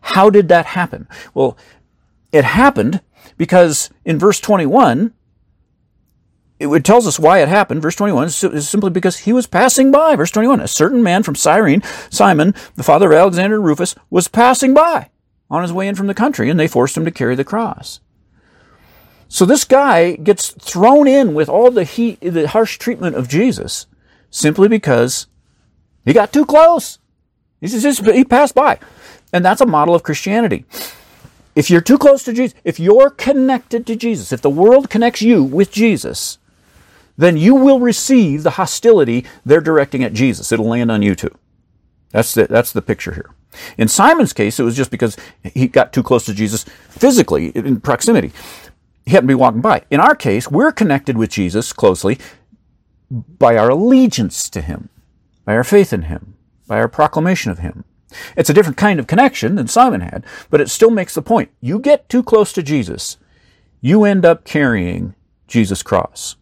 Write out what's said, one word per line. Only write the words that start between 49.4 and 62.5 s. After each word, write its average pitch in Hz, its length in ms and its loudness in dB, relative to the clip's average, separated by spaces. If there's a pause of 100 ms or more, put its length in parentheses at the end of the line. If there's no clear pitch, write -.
walking 113 200 2
by. 165 280 -2
In 143 120 0
our 285 160 4
case, 196 340 -4
we're 247 220 0
connected 143 440 -2
with 110 140 -2
Jesus 101 420 -4
closely 98 460 0 (920)
by 117 460 0
our 110 140 2
allegiance 202 800 0
to - 100 -10
him, 76 280 -12 (560)
by 104 100 -2
our 117 80 0
faith 202 300 2
in 95 100 -6
him, 78 320 -12 (320)
by 110 120 -6
our 113 100 -2
proclamation 156 640 -2
of 85 80 -10
him. - 240 -12 (520)
It's 165 140 0
a 147 40 2
different 165 240 2
kind 202 200 0
of 123 80 -8
connection 196 480 0
than 135 140 -6
Simon 226 320 2
had, 87 240 -12 (260)
but 147 100 2
it 131 100 -4
still 226 200 2
makes 202 240 -4
the 156 80 -6
point. - 280 -2 (100)
You 151 180 -6
get 285 300 0
too 247 140 -2
close 214 320 0